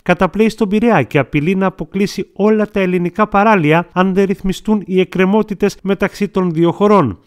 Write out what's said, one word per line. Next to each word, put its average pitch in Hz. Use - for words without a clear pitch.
καταπλέει 190
στον 214
Πειραιά 214
και -
απειλεί 147
να 190
αποκλείσει 185
όλα 214
τα 208
ελληνικά 185
παράλια 190
αν 185
δεν 196
ρυθμιστούν 196
οι 185
εκκρεμότητες 190
μεταξύ 196
των 185
δύο 165
χωρών. 196